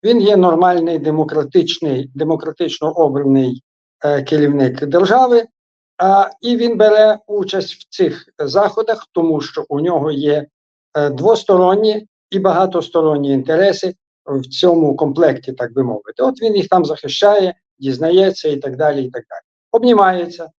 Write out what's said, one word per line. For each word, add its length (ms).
Він 180
є 160
нормальний 600
демократичний, 1160
демократично 760
обраний, 720
е, 180
керівник 640
держави, 600
а, 320
і 160
він 200
бере 500
участь 460
в 160
цих 400
заходах, 720
тому 300
що 280
у 100
нього 320
є, 360
е, 120
двосторонні 1000
і 100
багатосторонні 920
інтереси 640
в 220
цьому 480
комплекті, 580
так 200
би 100
мовити. 400
От 180
він 140
їх 120
там 180
захищає, 680
дізнається 680
і 80
так 200
далі, 260
і 60
так 200
далі. 120
Обнімається. 760